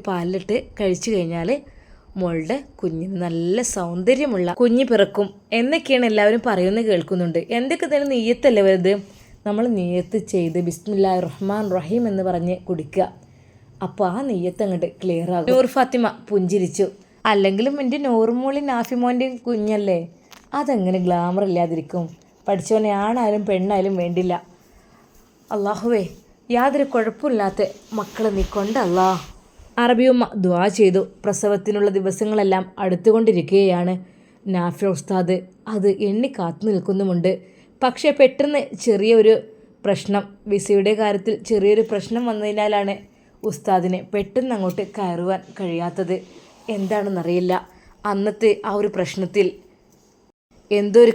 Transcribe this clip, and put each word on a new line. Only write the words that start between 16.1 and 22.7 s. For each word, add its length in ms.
പുഞ്ചിരിച്ചു. 560
"അല്ലെങ്കിലും 500
എൻ്റെ 240
നൂറുമോളി 560
നാഫിമോൻ്റെയും 640
കുഞ്ഞല്ലേ, 520
അതെങ്ങനെ 480
ഗ്ലാമർ 420
ഇല്ലാതിരിക്കും?" 560
പഠിച്ചവനെ 440